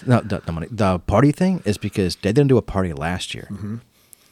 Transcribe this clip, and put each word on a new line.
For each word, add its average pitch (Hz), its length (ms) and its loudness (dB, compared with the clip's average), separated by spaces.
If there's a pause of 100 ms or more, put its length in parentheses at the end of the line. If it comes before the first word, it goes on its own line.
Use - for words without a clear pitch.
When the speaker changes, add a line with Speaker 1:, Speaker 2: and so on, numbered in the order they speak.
Speaker 1:
no, 120 160 4
the, 101 240 -6
the 85 80 -6
money, 80 180 -6
the 98 280 0
party 123 340 4
thing 185 320 0
is 101 120 0
because 95 440 -2
they 98 100 0
didn't 139 160 4
do 135 100 6
a 104 40 4
party 92 320 -4
last 82 420 -6
year. - 160 -14
Speaker 2:
Mm-hmm. 101 240 -10 (560)